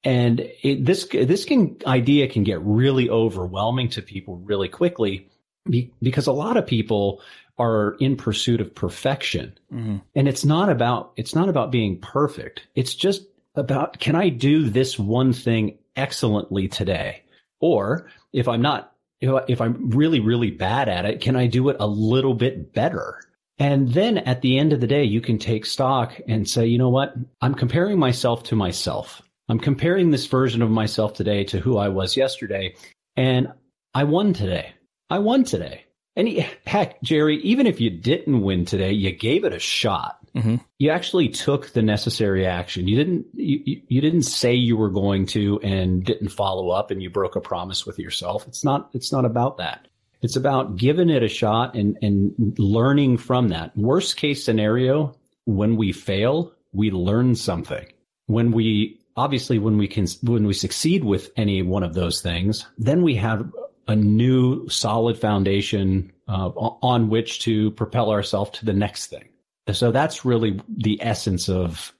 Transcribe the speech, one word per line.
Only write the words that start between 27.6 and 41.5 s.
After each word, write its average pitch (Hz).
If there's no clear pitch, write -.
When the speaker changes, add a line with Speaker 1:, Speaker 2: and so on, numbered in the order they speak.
Speaker 1:
myself 123
to -
myself. -
I'm -
comparing 170
this 131
version 127
of 110
myself 110
today 101
to 98
who 117
I 101
was 95
yesterday. 104
And 127
I 139
won 180
today. 92
I 185
won 233
today." 85
And 202
he-, 175
heck, -
Jerry, 151
even 240
if 175
you 113
didn't 117
win 95
today, 95
you 95
gave 120
it 175
a -
shot. -
Speaker 2:
Mm-hmm. 110
Speaker 1:
You 147
actually 175
took -